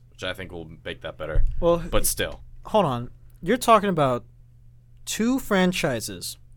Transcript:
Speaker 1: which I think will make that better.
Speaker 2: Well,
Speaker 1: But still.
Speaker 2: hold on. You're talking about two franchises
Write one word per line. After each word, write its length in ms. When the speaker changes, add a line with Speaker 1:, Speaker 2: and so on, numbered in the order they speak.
Speaker 1:
which 120
I 100
think 180
will 180
make 180
that 160
better. 260
Speaker 2:
Well, 300
Speaker 1:
But 160
still. 360
Speaker 2:
hold 200
on. 240
You're 160
talking 320
about 360
two 340
franchises 1000